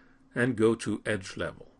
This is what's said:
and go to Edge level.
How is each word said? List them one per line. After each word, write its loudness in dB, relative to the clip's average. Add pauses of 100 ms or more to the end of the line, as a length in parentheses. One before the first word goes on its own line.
(340)
and 2
go 6
to -4
Edge -4
level. -8 (120)